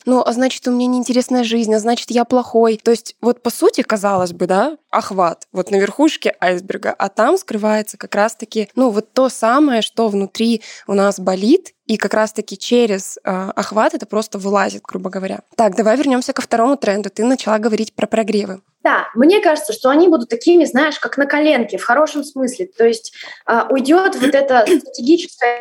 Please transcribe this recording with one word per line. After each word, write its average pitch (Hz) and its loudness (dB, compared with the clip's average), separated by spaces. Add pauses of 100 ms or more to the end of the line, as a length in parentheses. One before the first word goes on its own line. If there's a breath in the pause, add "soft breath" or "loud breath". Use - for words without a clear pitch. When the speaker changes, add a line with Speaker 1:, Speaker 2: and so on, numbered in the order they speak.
Speaker 1:
ну, 247 2
а 240 2
значит, 254 -2
у 247 0
меня 247 0
неинтересная 247 0
жизнь, 226 0
а 220 2
значит, 233 -2
я 240 0
плохой». 233 2
То 226 2
есть - -2
вот 233 0
по - -4
сути, 330 0
казалось 196 -2
бы, 175 -4
да, 220 0 (140)
охват 190 -2
вот 185 -6
на 202 2
верхушке 202 0
айсберга, 185 -4
а 196 -2
там 277 2
скрывается 214 -4
как - -10
раз-таки, 214 -2
ну, 254 2
вот 214 -4
то 262 2
самое, 240 2
что 226 -2
внутри 214 -2 (260 loud breath)
у 202 -2
нас 202 2
болит, 190 2 (140)
и 220 -2
как - -4
раз-таки 214 -4
через, 220 -2
а, 190 -6
охват 220 0
это 254 -10
просто 208 -6
вылазит, 196 -2
грубо 185 -10
говоря. 190 -8 (160)
Так, 214 2
давай 220 2
вернемся 262 0
ко - -4
второму 240 0
тренду. 202 -4
Ты 208 -4
начала 240 0
говорить 214 -2
про - -4
прогревы. 208 -2 (220)
Speaker 2:
Да, 254 0
мне 311 6
кажется, 302 0
что 254 -2
они 311 4
будут 311 2
такими, 311 4
знаешь, 285 0
как - -6
на 277 0
коленке, 285 0
в - -8
хорошем 294 0
смысле. 247 -6 (100)
То 226 4
есть, 226 -2 (320 loud breath)
а, 226 0
уйдет 311 2
вот 262 0
эта 254 4
Speaker 1:
<clears throat> 330 2
Speaker 2:
стратегическая 247 -2